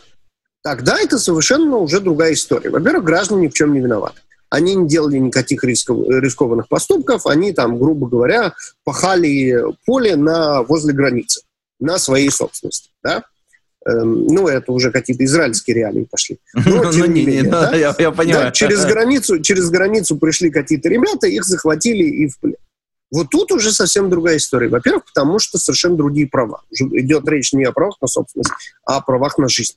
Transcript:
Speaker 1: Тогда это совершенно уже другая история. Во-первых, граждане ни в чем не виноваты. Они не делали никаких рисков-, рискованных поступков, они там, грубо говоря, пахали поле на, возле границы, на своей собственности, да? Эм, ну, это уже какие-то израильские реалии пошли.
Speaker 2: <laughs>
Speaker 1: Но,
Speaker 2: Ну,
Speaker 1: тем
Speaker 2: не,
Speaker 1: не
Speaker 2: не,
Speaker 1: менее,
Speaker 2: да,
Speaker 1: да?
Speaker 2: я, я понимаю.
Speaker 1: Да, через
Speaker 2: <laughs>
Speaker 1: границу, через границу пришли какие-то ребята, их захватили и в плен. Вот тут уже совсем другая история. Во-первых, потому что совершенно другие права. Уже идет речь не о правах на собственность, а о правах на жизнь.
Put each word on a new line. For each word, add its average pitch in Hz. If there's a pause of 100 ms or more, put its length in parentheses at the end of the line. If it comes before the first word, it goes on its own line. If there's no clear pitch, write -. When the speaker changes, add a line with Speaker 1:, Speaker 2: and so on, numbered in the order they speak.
(640)
Speaker 1:
Тогда 147
это 311
совершенно 247
уже 180
другая 165
история. -
Во-первых, 214
граждане 185
ни 156
в 131
чем 151
не 139
виноваты. 120 (300)
Они 170
не 180
делали 147
никаких 131
рисков-, 120
рискованных 127
поступков, 269
они 170
там, 120
грубо 139
говоря, 160 (300)
пахали 143 (220)
поле 226
на, 151
возле 147
границы, 127 (360)
на 165
своей 139
собственности, - (120)
да? 185 (640)
Эм, 113
ну, 175
это 127
уже 127
какие-то 127
израильские 131
реалии 110
пошли. -
Speaker 2:
<laughs> -
Speaker 1:
Но, 123
Speaker 2:
Ну, 170
Speaker 1:
тем 170
Speaker 2:
не, 160
Speaker 1:
не -
Speaker 2:
не, 131 (100)
Speaker 1:
менее, 135
Speaker 2:
да, 165
Speaker 1:
да? 165
Speaker 2:
я, 147
я 160
понимаю. 165
Speaker 1:
Да, 123
через 196
Speaker 2:
<laughs> -
Speaker 1:
границу, 220
через 180
границу 185
пришли 156
какие-то 151
ребята, 370
их 190
захватили 180
и 147
в -
плен. - (540)
Вот 165
тут 403
уже 214
совсем 196
другая 165
история. 120
Во-первых, 120
потому 156
что -
совершенно 175
другие 143
права. 123 (100)
Уже - (160)
идет 135
речь 147
не 135
о 120
правах 185
на 131
собственность, - (340)
а 135
о 135
правах 135
на 135
жизнь. 120